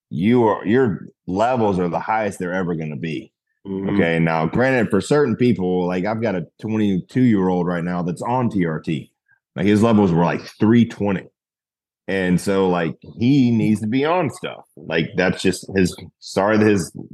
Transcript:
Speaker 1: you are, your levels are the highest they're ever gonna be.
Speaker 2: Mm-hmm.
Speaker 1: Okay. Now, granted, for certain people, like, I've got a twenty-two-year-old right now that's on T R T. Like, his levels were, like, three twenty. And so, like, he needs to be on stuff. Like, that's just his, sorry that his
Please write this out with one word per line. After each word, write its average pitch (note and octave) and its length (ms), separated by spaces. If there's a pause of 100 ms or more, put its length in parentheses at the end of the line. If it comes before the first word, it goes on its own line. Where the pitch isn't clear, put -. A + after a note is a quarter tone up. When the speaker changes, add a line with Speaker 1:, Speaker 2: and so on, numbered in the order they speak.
Speaker 1:
you A2 380
are, G2+ 180
your G#2+ 440 (180)
levels G#2 520
are F2+ 120
the E2 100
highest A2 380
they're F2+ 160
ever F2+ 200
gonna D#2 220
be. D2+ 340 (360)
Speaker 2:
Mm-hmm. G2 240
Speaker 1:
Okay. E2+ 280
Now, D#2+ 280
granted, A#2+ 440
for G2 100
certain C#3+ 360
people, F#2 500
like, F2+ 200
I've A2 160
got G#2+ 120
a E2+ 120 (160)
twenty-two-year-old G2+ 1040
right F2 180
now F2 180
that's E2+ 200
on A#2+ 260
T F#2 160
R D#2+ 160
T. D2+ 320 (420)
Like, E2 120
his G#2 160
levels G#2 300
were, E2 120
like, D2+ 180 (180)
three A2+ 260
twenty. G2+ 400 (800)
And F2+ 320
so, G2 280
like, F2 280 (220)
he B2 320
needs G#2+ 300
to A2 80
be C3 160
on E3+ 260
stuff. - 340 (120)
Like, D#2+ 400
that's F2+ 260
just - 340
his, F#2 180 (260)
sorry G2+ 360
that G#2+ 100
his G2+ 300 (180)